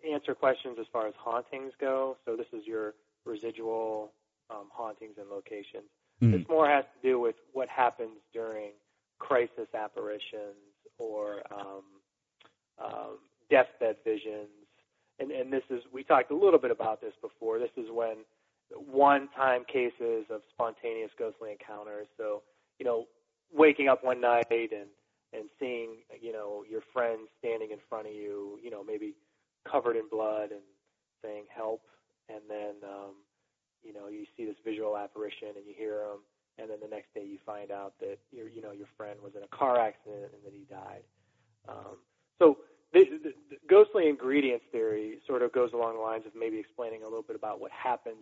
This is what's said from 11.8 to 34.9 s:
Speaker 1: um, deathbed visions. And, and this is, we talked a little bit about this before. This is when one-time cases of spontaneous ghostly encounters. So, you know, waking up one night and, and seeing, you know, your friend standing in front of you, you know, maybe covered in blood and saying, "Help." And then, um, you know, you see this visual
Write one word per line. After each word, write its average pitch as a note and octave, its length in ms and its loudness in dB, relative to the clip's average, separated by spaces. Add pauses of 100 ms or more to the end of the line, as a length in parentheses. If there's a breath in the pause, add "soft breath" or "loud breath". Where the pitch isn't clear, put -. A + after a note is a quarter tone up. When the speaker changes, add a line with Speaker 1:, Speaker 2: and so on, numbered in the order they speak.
Speaker 1:
um, A2 360 -10 (300)
deathbed A#2+ 540 6
visions. G#2+ 460 -4 (720)
And, C3+ 120 -6
and C3 220 -4
this C3 160 0
is, A#2+ 140 -6 (100)
we C3 100 -10
talked C#3 280 4
a D3 40 -2
little F#3 240 8
bit B2 120 0
about A2 280 -2
this A2 220 -10
before. A2+ 380 -4
This A#2+ 180 -4
is A2+ 140 -8
when A2+ 260 -2 (560)
one-time C#3 920 4
cases A#2 640 -2
of G#2+ 120 -8 (120)
spontaneous A2+ 680 -4
ghostly A2 320 -8
encounters. G#2 560 -14 (100)
So, G#2 240 -4 (380)
you C3 60 -6
know, A#2+ 220 -2 (460)
waking D3 360 8
up B2+ 140 6
one B2+ 180 0
night A#2+ 300 4
and, A2 360 -2 (460)
and G#2+ 160 -12 (100)
seeing, A#2 380 -6 (240)
you A#2 100 -10
know, G#2 380 -8
your A2 120 -8 (120)
friend A#2 260 0 (200)
standing A2+ 320 -4
in G#2 80 -10 (100)
front A2 180 -8
of G#2+ 60 -12
you, G#2 500 -8
you A#2+ 80 -12
know, G2+ 120 -12
maybe G#2 300 -8 (560)
covered A#2+ 280 0
in G#2+ 120 -6
blood G#2+ 420 -2
and G2+ 100 -14 (600)
saying, G#2 220 -12 (100)
"Help." A2 280 -6 (480)
And G#2+ 200 -16
then, G#2 340 -8
um, G2 320 -14 (680)
you A2 100 -20
know, G2+ 140 -16
you G#2+ 180 -14 (120)
see A#2 80 -10
this G#2 180 -8
visual G#2+ 340 -4